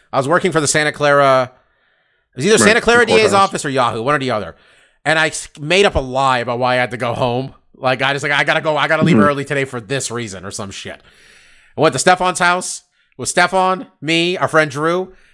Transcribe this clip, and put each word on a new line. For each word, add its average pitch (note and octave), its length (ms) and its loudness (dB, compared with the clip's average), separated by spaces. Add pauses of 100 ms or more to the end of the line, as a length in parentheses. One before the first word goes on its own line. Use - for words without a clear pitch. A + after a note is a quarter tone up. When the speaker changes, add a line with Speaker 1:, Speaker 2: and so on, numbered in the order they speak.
(120)
Speaker 1:
I A#2 60 -2
was C3+ 100 0
working E3+ 240 0
for D#3 80 2
the C#3+ 80 -2
Santa D3+ 240 0
Clara. C#3 600 2 (800)
It - 40 -20
was C3 100 -2
either G#3+ 100 4
Speaker 2:
Right, A3+ 80 4
Speaker 1:
Santa A3 160 4
Clara A#3 200 4
Speaker 2:
the A#3 60 4
Speaker 1:
D A3+ 80 0
A's A3 160 4
Speaker 2:
courthouse. G3 180 4
Speaker 1:
office F3+ 160 -8
or D3 60 -6
Yahoo, A#2 320 -2
one C#3 120 0
or C#3+ 40 0
the C3 120 -4
other. G2 240 -6 (500)
And D#3 140 0
I D#3+ 100 2
s-, - 200 -10 (100)
made E3+ 260 2
up F#3+ 120 2
a D3+ 40 0
lie C3 380 0
about A#2+ 200 -4
why B2 160 0
I - 20 2
had B2 160 0
to B2+ 40 -10
go A#2 180 -4
home. B2 400 -4 (200)
Like, C3 280 -2
I C3+ 100 2
just, C#3 100 -4
like, D3 100 -2
"I C#3+ 120 2
gotta D#3 160 0
go, D3+ 160 -2
I C#3+ 100 0
gotta D#3 160 0
leave D#3+ 140 4
Speaker 2:
Mm-hmm. C#3+ 80 6
Speaker 1:
early C#3+ 200 0
today C#3 200 -2
for C3 160 -10
this B2 300 -6
reason," G#2 340 -8
or G2 60 -12
some G2 200 -10
shit. - 320 -16 (760)
I B2 40 -2
went D#3 140 4
to - 40 -4
Stefan's F3+ 400 2
house F3+ 440 -2 (340)
with B2 120 -8
Stefan, F#3 600 0 (120)
me, E3+ 360 0
our C3+ 120 -2
friend D#3 220 2
Drew, E3+ 440 -4 (200)